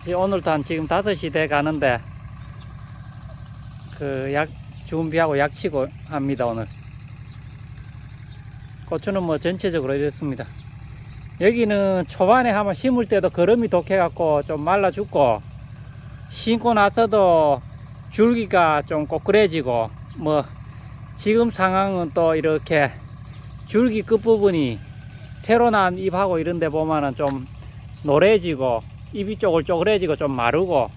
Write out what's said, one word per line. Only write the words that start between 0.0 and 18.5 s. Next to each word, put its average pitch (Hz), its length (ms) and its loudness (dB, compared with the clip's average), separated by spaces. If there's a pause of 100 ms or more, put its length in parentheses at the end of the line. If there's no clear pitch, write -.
지금 180 180 -2
오늘도 190 280 0
한 151 140 2
지금 156 240 -4
다섯 170 260 0
시 160 160 -4
돼 156 180 0
가는데 143 520 2 (2000)
그 139 340 -4
약 151 160 2 (380)
준비하고 160 500 0
약 143 160 2
치고 147 320 -2 (220)
합니다, 139 400 -2
오늘. 113 180 -2 (2250)
고추는 190 340 -2
뭐 160 160 0
전체적으로 170 560 -2
이렇습니다. 139 500 -2 (960)
여기는 202 680 2
초반에 240 420 4
한번 202 240 0
심을 247 320 0
때도 190 240 2
거름이 220 380 4
독해갖고 170 760 2
좀 147 180 -4
말라 185 280 2
죽고, 147 520 2 (880)
심고 233 440 0
나서도 196 880 4 (500)
줄기가 190 760 4